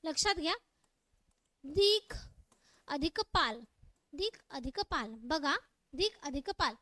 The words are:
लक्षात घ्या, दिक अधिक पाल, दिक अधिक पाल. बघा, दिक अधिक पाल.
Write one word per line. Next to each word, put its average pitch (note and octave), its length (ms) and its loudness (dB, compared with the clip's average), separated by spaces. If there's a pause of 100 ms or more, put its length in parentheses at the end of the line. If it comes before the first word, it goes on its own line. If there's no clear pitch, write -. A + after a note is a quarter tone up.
लक्षात F4+ 300 2
घ्या, E4 200 0 (1080)
दिक G4+ 480 4 (760)
अधिक D4 320 -2
पाल, B3 400 0 (520)
दिक F#4+ 240 -4 (140)
अधिक C4+ 300 -6
पाल. A#3 380 -2
बघा, C#4+ 380 0 (360)
दिक F#4+ 300 0
अधिक C#4 280 -4
पाल. C#4+ 320 2